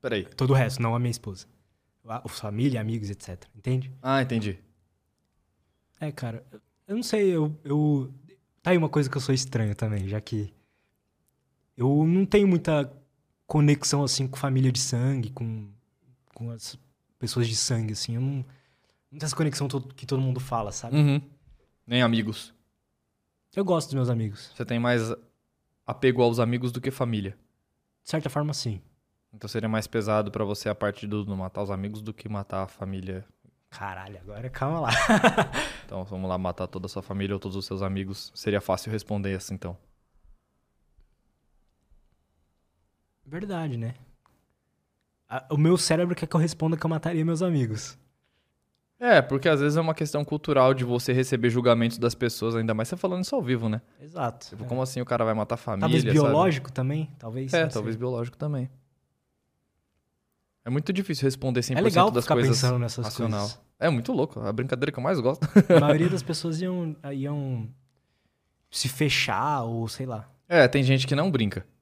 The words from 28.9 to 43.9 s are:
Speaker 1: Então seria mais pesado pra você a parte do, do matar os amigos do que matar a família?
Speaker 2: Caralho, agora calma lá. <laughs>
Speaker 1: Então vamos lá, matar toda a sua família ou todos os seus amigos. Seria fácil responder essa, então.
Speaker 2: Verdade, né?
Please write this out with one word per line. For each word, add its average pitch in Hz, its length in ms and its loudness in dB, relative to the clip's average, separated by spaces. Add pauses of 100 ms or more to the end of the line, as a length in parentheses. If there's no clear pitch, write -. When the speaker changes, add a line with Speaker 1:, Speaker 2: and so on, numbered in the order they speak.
Speaker 1:
Então - 140 -14
seria 110 200 -4
mais 110 180 -2
pesado 107 440 0
pra 107 140 -4
você 101 260 -4
a 104 40 -2
parte 104 320 -4
do, 104 200 -4
do 101 100 -6
matar 95 260 -6
os 101 80 -6
amigos 101 300 -6
do 107 140 -12
que - 140 -18
matar 98 360 -6
a - 20 -10
família? 95 580 -10 (460)
Speaker 2:
Caralho, 95 480 -12
agora 104 300 -12
calma 147 320 -4
lá. 135 100 0
<laughs> 117 80 4 (920)
Speaker 1:
Então 92 140 -8
vamos 95 260 -6
lá, 92 80 0
matar 90 300 -4
toda 92 180 -10
a - 20 -8
sua 95 140 -10
família 98 320 -4
ou 95 60 -6
todos 95 160 -8
os 98 100 -8
seus 95 160 -6
amigos. 95 500 -6
Seria 101 280 -2
fácil 98 320 -2
responder 101 420 -4
essa, 95 180 -8
então. 92 240 -10 (3500)
Speaker 2:
Verdade, 165 500 -6
né? 117 180 -6 (1300)